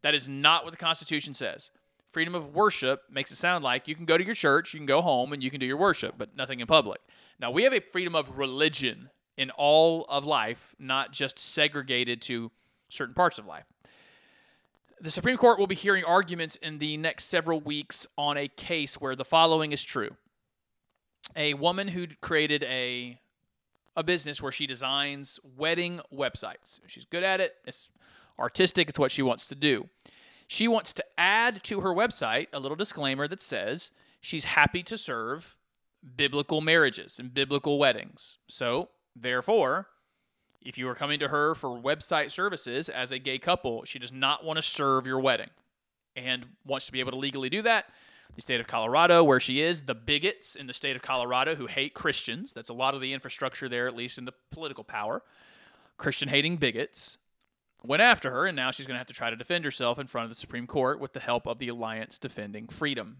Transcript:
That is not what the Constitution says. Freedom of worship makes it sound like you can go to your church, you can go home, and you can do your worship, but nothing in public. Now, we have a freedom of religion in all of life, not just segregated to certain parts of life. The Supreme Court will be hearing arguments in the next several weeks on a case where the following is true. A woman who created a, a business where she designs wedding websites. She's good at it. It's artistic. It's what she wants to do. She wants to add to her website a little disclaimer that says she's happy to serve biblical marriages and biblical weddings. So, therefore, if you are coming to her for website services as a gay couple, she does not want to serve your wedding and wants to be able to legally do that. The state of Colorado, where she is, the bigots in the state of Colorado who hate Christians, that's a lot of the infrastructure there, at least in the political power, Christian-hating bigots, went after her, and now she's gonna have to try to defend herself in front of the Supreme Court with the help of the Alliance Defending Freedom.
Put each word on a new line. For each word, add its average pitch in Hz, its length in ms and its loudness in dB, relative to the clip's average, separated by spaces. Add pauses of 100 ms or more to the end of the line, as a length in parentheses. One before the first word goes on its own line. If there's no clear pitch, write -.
That 147 140 2
is 135 100 -2
not 143 380 2
what 165 80 -10
the 165 60 -18
Constitution 160 560 -2
says. - 360 -6 (400)
Freedom 165 240 -2
of 147 200 -6
worship 151 560 2
makes 135 200 -6
it 123 60 -8
sound 175 260 0
like 131 240 0
you 147 80 -6
can 165 120 -10
go 160 100 6
to 180 80 4
your 220 100 -4
church, 160 380 4
you 156 80 -12
can 147 60 -10
go 139 160 4
home, 139 300 0
and 139 100 -8
you 127 80 -2
can 139 100 -8
do 127 60 -2
your 131 100 0
worship, 175 400 2
but - 180 -12
nothing 131 260 -8
in 120 60 -8
public. 131 340 6 (380)
Now, 120 120 -4
we 170 140 4
have 262 100 6
a 208 60 4
freedom 180 360 -4
of 131 220 -2
religion 135 720 0 (260)
in 135 160 -2
all 160 560 6
of 139 160 0
life, 120 560 -2
not 135 320 -2
just 135 260 -4
segregated 135 840 0
to 117 280 -4 (380)
certain 131 260 -8
parts 175 240 2
of 104 80 -16
life. 80 200 -16 (1300)
The 160 100 -6
Supreme 247 260 2
Court 233 240 8
will 196 80 4
be 185 80 -2
hearing 190 260 2
arguments 170 540 2
in 156 220 -10
the 151 180 -2
next 156 300 -2
several 165 340 2
weeks 147 440 -4 (120)
on 147 200 0
a 143 120 -4
case - 520 -4
where 135 140 -4
the 131 100 -6
following 160 460 6
is 139 140 -2
true. - 320 -4 (1200)
A 151 180 0
woman 175 320 0
who 175 220 -6 (120)
created 151 440 0
a, 123 560 -6 (760)
a 160 80 -2
business 151 400 -2
where 139 80 -4
she 143 160 -4
designs 139 720 -4 (180)
wedding 170 440 -2 (120)
websites. - 720 -6
She's - 180 -18
good 175 180 -4
at 190 180 2
it. 180 140 0 (100)
It's - 280 -12 (480)
artistic. 170 480 2
It's 147 100 -6
what 135 140 4
she 139 100 2
wants 123 260 0
to 147 60 -14
do. 139 340 2 (600)
She - 180 0
wants 226 280 0
to - 100 -6 (140)
add 208 460 4
to 196 180 0
her 190 80 0
website 170 640 0
a 147 40 -6
little 139 180 -6
disclaimer 143 520 -2
that 185 140 -8
says 117 500 -4 (280)
she's 143 240 -6
happy 151 380 4
to 220 140 -8
serve 127 600 -8 (600)
biblical 143 460 0
marriages 156 560 2
and 123 160 -12
biblical 139 440 0
weddings. - 600 0 (100)
So, 127 400 -2 (260)
therefore, 131 720 0 (760)
if 127 160 -14
you 127 100 -4
are 123 60 -4
coming 147 260 -2
to 147 80 -2
her 147 260 0
for 127 240 -8
website 147 520 0
services 165 580 -4
as 127 240 -6
a 127 60 -6
gay 131 200 -4
couple, 127 460 -2
she - 140 -12
does 123 120 -12
not 135 320 0
want 160 140 -4
to 160 60 -2
serve 135 440 2
your 131 140 0
wedding 123 300 2 (640)
and 127 300 -6 (180)
wants 135 220 -4
to - 60 -10
be 127 80 -4
able 127 120 -4
to 131 60 -6
legally 135 320 -4
do 190 120 -2
that. 220 280 2 (440)
The - 60 -18
state 123 200 -2
of 117 60 -8
Colorado, 156 560 6
where 135 180 8
she 131 200 0
is, 160 220 0
the 127 120 -4
bigots 147 600 -2
in 139 100 -14
the 123 60 -12
state 135 240 -4
of - 60 -12
Colorado 131 540 0
who 123 100 -8
hate 139 260 -4
Christians, 147 640 -4
that's 117 160 -12
a 117 40 -10
lot 135 200 0
of 139 60 -6
the 131 120 -4
infrastructure 131 560 -8
there, 123 180 -2
at 123 80 -4
least 120 220 -8
in 123 80 -12
the 127 100 -14 (160)
political 143 340 -12
power, 110 380 -6 (760)
Christian-hating 143 580 0
bigots, - 640 -4 (640)
went 147 180 2
after 226 300 4
her, 131 120 0
and 185 120 -2
now 127 160 -2
she's 135 140 -6
gonna 123 120 -6
have 127 80 -10
to - 80 -16
try 117 160 -4
to 117 60 -6
defend 165 280 -4
herself 123 340 -2
in 135 100 -10
front 117 160 -6
of 113 60 -10
the 117 40 -14
Supreme 120 320 -10
Court 139 320 0
with 139 140 -10
the 131 80 -10
help 120 260 -2
of 117 140 -6
the 127 80 -6
Alliance 113 500 -8
Defending 107 480 -12
Freedom. 127 540 -6